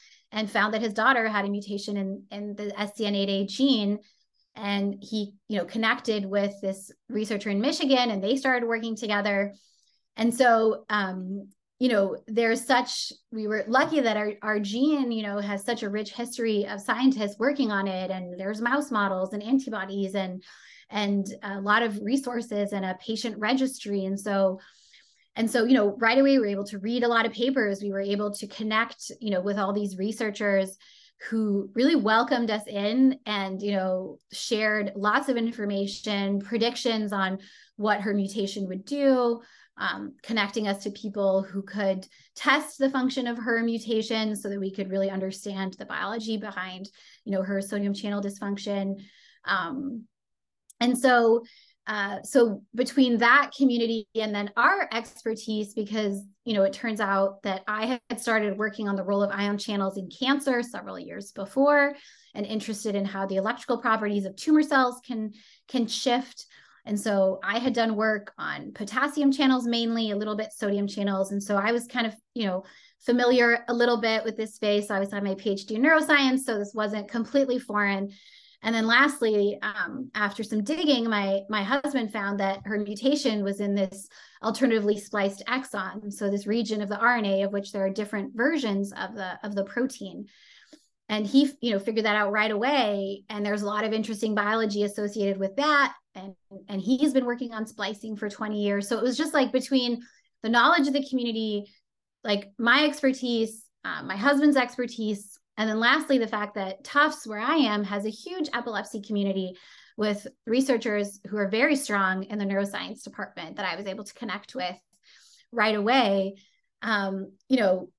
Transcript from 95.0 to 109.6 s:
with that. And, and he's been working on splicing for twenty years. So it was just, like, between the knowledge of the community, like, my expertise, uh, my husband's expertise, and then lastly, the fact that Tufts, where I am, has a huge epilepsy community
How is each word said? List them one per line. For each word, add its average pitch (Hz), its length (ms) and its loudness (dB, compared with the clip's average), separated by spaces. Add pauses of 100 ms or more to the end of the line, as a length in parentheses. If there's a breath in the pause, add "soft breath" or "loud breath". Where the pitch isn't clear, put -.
with 196 180 -4
that. 285 360 2 (200)
And, 190 220 -16 (340)
and 196 100 -4
he's 254 340 2
been 254 120 4
working 240 280 -4
on 220 120 -6
splicing 214 500 -8
for 208 140 -4
twenty 208 340 -4
years. 202 240 0
So 226 100 0
it 208 60 -2
was 254 140 2
just, 311 160 -2
like, 269 180 2
between 247 520 0 (400 loud breath)
the 226 60 -2
knowledge 277 380 6
of 269 60 0
the 277 160 0
community, 220 560 -2 (580 loud breath)
like, 202 340 -2
my 247 280 6
expertise, 254 800 0 (180)
uh, 160 200 -8
my 185 120 -6
husband's 277 420 4
expertise, 233 800 -2 (200)
and 220 120 0
then 220 100 -2
lastly, 269 380 4
the 226 100 0
fact 208 280 -4
that 190 280 -6
Tufts, 302 440 2
where 208 120 -8
I 269 160 0
am, 214 280 2
has 202 220 -4
a 214 40 -4
huge 339 440 -6
epilepsy 220 480 -6
community 196 520 -2 (440 loud breath)